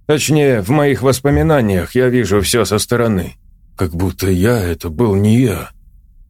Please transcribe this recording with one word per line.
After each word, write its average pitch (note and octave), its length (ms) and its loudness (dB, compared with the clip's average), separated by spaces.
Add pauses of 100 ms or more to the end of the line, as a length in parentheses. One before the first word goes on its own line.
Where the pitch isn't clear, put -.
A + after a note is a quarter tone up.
Точнее, C#3+ 560 0
в F2+ 80 -4
моих C#3+ 320 0
воспоминаниях C3 920 0
я B2+ 160 2
вижу G#2 320 0
все A2 240 0
со G#2 120 0
стороны. A2 580 -2 (400)
Как E2+ 180 -4
будто F#2 360 -4
я G2+ 280 2
это F2 300 -6
был G2 280 0
не G#2+ 240 4
я. G2 300 -2 (600)